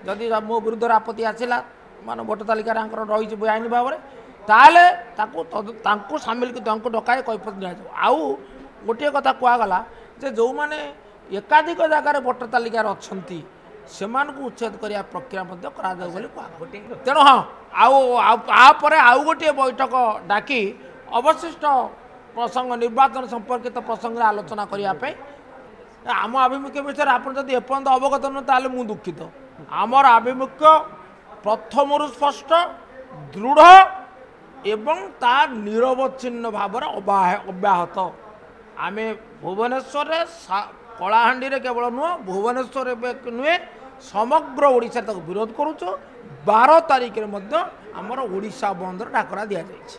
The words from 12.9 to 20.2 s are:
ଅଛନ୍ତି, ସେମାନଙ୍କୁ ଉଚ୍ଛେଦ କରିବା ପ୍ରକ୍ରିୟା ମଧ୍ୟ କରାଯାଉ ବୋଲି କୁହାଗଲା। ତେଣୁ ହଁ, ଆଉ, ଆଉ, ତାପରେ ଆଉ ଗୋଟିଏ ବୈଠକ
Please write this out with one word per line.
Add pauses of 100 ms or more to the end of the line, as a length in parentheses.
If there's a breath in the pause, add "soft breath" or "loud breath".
ଅଛନ୍ତି, (460)
ସେମାନଙ୍କୁ
ଉଚ୍ଛେଦ
କରିବା
ପ୍ରକ୍ରିୟା
ମଧ୍ୟ
କରାଯାଉ
ବୋଲି
କୁହାଗଲା। (400)
ତେଣୁ
ହଁ, (360)
ଆଉ, (220)
ଆଉ,
ତାପରେ
ଆଉ
ଗୋଟିଏ
ବୈଠକ (340)